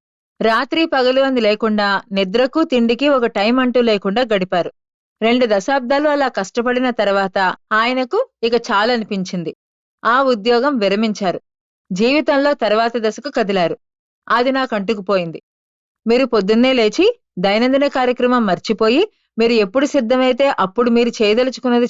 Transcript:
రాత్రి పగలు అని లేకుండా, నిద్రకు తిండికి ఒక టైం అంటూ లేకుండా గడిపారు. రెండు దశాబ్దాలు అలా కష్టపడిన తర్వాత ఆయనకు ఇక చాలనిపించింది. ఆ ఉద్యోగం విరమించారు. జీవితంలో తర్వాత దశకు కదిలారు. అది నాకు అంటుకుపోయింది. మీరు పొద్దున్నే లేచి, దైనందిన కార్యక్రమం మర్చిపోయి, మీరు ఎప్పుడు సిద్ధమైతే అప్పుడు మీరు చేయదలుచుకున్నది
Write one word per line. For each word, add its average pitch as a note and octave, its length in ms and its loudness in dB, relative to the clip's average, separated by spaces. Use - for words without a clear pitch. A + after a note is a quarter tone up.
రాత్రి B3+ 440 0
పగలు C4 360 2
అని C4 200 0
లేకుండా, G#3 600 0
నిద్రకు A#3 520 0
తిండికి B3 460 0
ఒక B3+ 160 2
టైం A3+ 340 0
అంటూ B3 220 0
లేకుండా G#3+ 400 0
గడిపారు. F#3+ 520 -2
రెండు A#3+ 280 2
దశాబ్దాలు C#4 600 0
అలా C#4+ 180 0
కష్టపడిన B3 640 -2
తర్వాత G3 640 0
ఆయనకు B3+ 580 -2
ఇక A#3 120 0
చాలనిపించింది. G#3 1000 -2
ఆ B3 160 2
ఉద్యోగం A#3+ 560 0
విరమించారు. G3+ 640 -2
జీవితంలో C#4 640 0
తర్వాత A3+ 440 0
దశకు A3 320 -4
కదిలారు. F#3+ 480 -2
అది B3 220 0
నాకు C4 240 -2
అంటుకుపోయింది. F#3+ 640 -4
మీరు B3+ 180 2
పొద్దున్నే A#3 480 2
లేచి, B3+ 460 2
దైనందిన B3 480 2
కార్యక్రమం B3 580 0
మర్చిపోయి, A3+ 640 0
మీరు A#3 120 2
ఎప్పుడు A3+ 340 0
సిద్ధమైతే B3+ 760 0
అప్పుడు A#3 300 0
మీరు A#3 340 0
చేయదలుచుకున్నది A#3+ 680 0